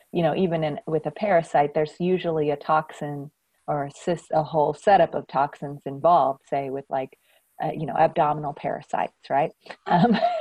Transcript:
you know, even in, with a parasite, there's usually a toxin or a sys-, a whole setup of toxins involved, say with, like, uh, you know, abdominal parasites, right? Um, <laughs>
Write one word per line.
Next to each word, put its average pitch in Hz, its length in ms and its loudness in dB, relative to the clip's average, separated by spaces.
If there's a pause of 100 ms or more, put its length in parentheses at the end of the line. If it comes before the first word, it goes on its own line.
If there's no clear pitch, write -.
(120)
you 170 120 0
know, 151 120 2
even 165 280 0
in, 147 240 -4
with 160 180 -2
a 151 60 -4
parasite, 165 640 0
there's 156 260 -2
usually 175 520 0
a 143 40 -2
toxin 147 760 -4 (380)
or 147 180 -2
a 143 60 -12
sys-, - 400 -6
a 160 120 2
whole 151 300 0
setup 165 400 4
of 147 140 -6
toxins 143 580 -4
involved, 139 540 2 (100)
say 139 200 -2
with, 139 200 -8
like, 135 280 -6 (460)
uh, 156 120 -4
you 151 100 -6
know, 127 120 -6
abdominal 151 560 0
parasites, - 600 -6 (160)
right? 143 220 0 (360)
Um, 202 360 4
<laughs> 698 40 2 (140)